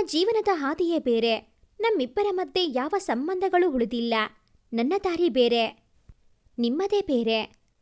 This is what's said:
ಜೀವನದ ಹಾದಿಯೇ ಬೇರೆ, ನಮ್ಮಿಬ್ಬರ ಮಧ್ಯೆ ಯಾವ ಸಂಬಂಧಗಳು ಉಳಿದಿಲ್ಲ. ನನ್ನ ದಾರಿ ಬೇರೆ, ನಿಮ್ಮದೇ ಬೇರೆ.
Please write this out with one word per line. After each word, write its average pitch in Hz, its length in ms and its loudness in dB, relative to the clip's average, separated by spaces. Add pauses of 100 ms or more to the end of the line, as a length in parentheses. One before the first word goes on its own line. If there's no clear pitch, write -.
ಜೀವನದ 427 460 0
ಹಾದಿಯೇ 320 480 0
ಬೇರೆ, 226 580 -2 (220)
ನಮ್ಮಿಬ್ಬರ 403 520 0
ಮಧ್ಯೆ 359 340 -2
ಯಾವ 262 320 -2
ಸಂಬಂಧಗಳು 359 760 0
ಉಳಿದಿಲ್ಲ. 233 420 -2 (600)
ನನ್ನ 240 200 0 (100)
ದಾರಿ 349 260 0
ಬೇರೆ, 240 640 0 (680)
ನಿಮ್ಮದೇ 359 420 0
ಬೇರೆ. 226 560 -2 (240)